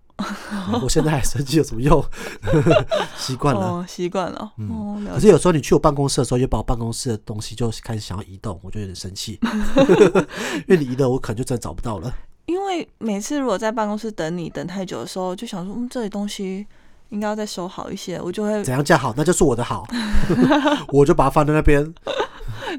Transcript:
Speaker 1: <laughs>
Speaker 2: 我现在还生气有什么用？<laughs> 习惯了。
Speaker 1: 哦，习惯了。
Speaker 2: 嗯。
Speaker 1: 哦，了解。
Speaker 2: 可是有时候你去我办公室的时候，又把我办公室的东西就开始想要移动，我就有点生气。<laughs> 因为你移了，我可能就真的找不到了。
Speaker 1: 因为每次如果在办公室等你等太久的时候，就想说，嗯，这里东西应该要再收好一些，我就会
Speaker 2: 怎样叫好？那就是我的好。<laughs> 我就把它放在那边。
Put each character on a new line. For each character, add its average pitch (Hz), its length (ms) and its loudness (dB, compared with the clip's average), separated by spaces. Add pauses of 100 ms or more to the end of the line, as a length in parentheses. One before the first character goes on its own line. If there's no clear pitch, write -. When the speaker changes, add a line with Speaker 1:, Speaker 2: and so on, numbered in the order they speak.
(180)
Speaker 1:
<laughs> 202 640 -6
Speaker 2:
我 127 60 0
现 156 140 4
在 151 80 2
还 139 120 2
生 123 200 2
气 139 140 -2
有 151 80 4
什 - 100 -8
么 113 60 -4
用？ 147 240 6 (540)
<laughs> - 580 2
习 - 180 -6
惯 135 200 0
了。 196 60 0
Speaker 1:
哦， 180 280 -4
习 180 180 -6
惯 180 240 -4
了。 - 280 -10
Speaker 2:
嗯。 208 100 -6
Speaker 1:
哦， 208 320 -8
了 208 100 -8
解。 160 40 -6
Speaker 2:
可 139 60 -2
是 202 80 8
有 170 100 12
时 180 100 4
候 180 40 8
你 156 80 2
去 - 140 2
我 147 60 6
办 151 140 4
公 139 120 0
室 135 140 0
的 131 40 2
时 127 100 0
候， 127 40 4
又 131 80 2
把 - 120 0
我 107 40 -2
办 120 160 0
公 117 140 -4
室 - 180 -6
的 107 80 -2
东 107 220 -10
西 - 140 -10
就 113 180 -2 (100)
开 117 120 -8
始 107 60 -6
想 92 180 -10
要 - 60 -10
移 95 120 -18
动， 95 260 -10
我 92 80 -14
就 104 100 -8
有 101 60 -8
点 92 80 -12
生 92 200 -12
气。 - 260 -10
<laughs> 226 1300 4
因 190 100 6
为 - 0 -
你 151 80 2
移 123 120 -4
了， 135 120 2
我 131 100 0
可 - 140 -6
能 104 60 -6
就 127 60 -4
真 127 120 -4
的 113 40 -6
找 78 120 -8
不 90 80 -10
到 110 180 -6
了。 123 140 -8 (320)
Speaker 1:
因 359 180 -4
为 381 240 -4 (120)
每 208 200 -4
次 294 200 -4
如 269 80 -2
果 208 100 0
在 220 160 -2
办 220 160 -2
公 208 80 -4
室 214 160 -8
等 165 240 -4
你 160 140 -6
等 147 160 -8
太 185 180 -6
久 135 160 -8
的 147 60 -8
时 185 120 -10
候， 185 160 -4
就 226 120 -10
想 185 180 -8
说， 202 100 -10
嗯， 240 140 -6
这 254 140 -6
里 208 60 -4
东 208 200 -6
西 196 380 -8 (440)
应 208 100 -6
该 208 80 -4
要 214 80 -4
再 214 100 -6
收 185 220 -8
好 - 220 -12
一 202 60 -8
些， 170 240 -10
我 180 120 -6
就 214 100 -6
会 208 220 0
Speaker 2:
怎 127 100 -4
样 143 100 0
叫 160 140 6
好？ 120 180 -4
那 151 80 0
就 180 80 4
是 180 120 4
我 131 100 4
的 117 80 -2
好。 104 240 -6 (520)
<laughs> 285 540 4
我 139 140 6
就 - 80 6
把 135 100 4
它 135 60 2
放 151 160 4
在 147 60 2
那 151 100 4
边。 151 320 4 (840)